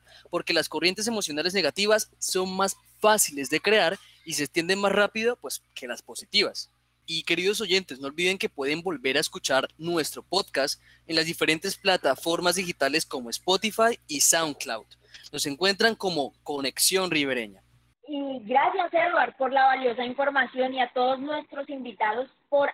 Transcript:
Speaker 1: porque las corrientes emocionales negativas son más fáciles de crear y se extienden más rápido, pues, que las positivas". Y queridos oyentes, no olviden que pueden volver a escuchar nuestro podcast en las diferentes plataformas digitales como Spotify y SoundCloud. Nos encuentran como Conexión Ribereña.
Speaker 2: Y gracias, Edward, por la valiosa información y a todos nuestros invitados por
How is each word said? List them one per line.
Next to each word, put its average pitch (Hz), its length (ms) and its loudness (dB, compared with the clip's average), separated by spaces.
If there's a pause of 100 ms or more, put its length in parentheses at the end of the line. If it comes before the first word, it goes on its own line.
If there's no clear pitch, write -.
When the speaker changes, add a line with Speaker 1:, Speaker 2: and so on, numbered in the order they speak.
(280)
Speaker 1:
porque 170 240 -4
las 156 160 2
corrientes 185 380 0
emocionales 175 480 -2
negativas 202 640 2
son 185 360 -2
más 190 220 0 (220)
fáciles 208 500 2
de 156 120 0
crear 196 380 2 (280)
y 160 80 -6
se 143 100 -2
extienden 170 360 -2
más 196 120 2
rápido, 220 440 0
pues, - 260 -12 (120)
que 127 120 -14
las 120 160 -10
positivas". 120 640 -4 (380)
Y 165 160 -8
queridos 185 400 0
oyentes, 180 360 -2
no 139 100 -8
olviden 175 280 0
que 202 140 -4
pueden 147 320 -4
volver 135 340 -2
a 151 40 4
escuchar 135 480 -2 (100)
nuestro 170 440 -2
podcast - 600 -2 (240)
en 160 100 -4
las 160 80 2
diferentes 160 520 0
plataformas 170 800 2
digitales 160 500 -2
como 123 240 -8
Spotify 220 760 0
y 143 140 -4
SoundCloud. 139 640 0 (460)
Nos 147 140 -4
encuentran 190 480 2
como 160 380 -2 (100)
Conexión 156 680 0
Ribereña. 127 520 -2 (440)
Speaker 2:
Y 277 340 -6
gracias, 302 520 0
Edward, 330 440 2
por 262 160 0
la 269 140 6
valiosa 254 380 0
información 262 720 -2
y 262 60 -4
a 247 120 0
todos 254 260 2
nuestros 294 520 -8
invitados 240 580 -4 (200)
por 285 260 2